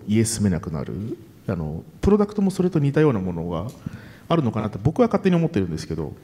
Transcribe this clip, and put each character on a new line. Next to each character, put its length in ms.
家 160
住 200
め 60
な 100
く 120
な 100
る。 340
あ 80
の、 300
プ 100
ロ 80
ダ 80
ク 80
ト 80
も 80
そ 120
れ 80
と 100
似 120
た 80
よ 100
う 20
な 80
も 120
の 160
が 180
あ 40
る 60
の 80
か 100
な 80
っ 20
て 120
僕 200
は 60
勝 140
手 80
に 60
思 100
っ 40
て 100
る 60
ん 40
で 80
す 80
け 80
ど。 300